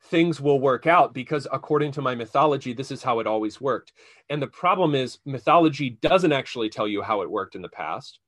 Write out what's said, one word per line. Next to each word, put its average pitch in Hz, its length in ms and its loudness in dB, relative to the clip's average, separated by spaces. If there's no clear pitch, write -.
things 165 380 2
will 143 180 4
work 127 280 0
out 165 260 6
because 139 380 -6
according 147 420 -2
to 147 100 -8
my 127 120 -2
mythology, 131 580 0
this 131 180 -10
is 127 120 -12
how 120 160 0
it 110 80 -4
always 107 340 -2
worked. 123 320 -4
And 147 120 -4
the 131 60 -4
problem 180 480 0
is 127 300 -4
mythology 147 640 2
doesn't 170 420 2
actually 127 380 -2
tell 107 180 -4
you 101 160 -4
how 101 180 -2
it 80 100 -8
worked 95 240 -6
in 92 80 -14
the 82 60 -14
past 90 580 -12